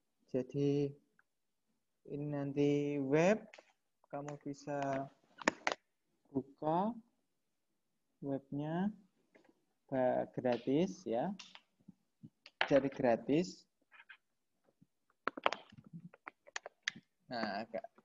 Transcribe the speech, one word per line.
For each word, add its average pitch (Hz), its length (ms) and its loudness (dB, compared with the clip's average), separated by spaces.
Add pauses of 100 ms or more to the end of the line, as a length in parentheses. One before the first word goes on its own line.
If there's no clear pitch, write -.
(300)
Jadi 143 640 0 (1200)
ini 147 180 -6
nanti 143 720 2
web, 165 400 4 (720)
kamu 143 320 -8
bisa 139 640 -4 (1200)
buka 160 640 0 (1300)
webnya, 151 720 -4 (960)
ba-, 127 460 2
gratis 135 720 0
ya, 131 260 0 (1400)
jadi 135 220 4
gratis. 135 760 0 (3500)
Nah, 110 400 -6
agak, - 200 -10 (200)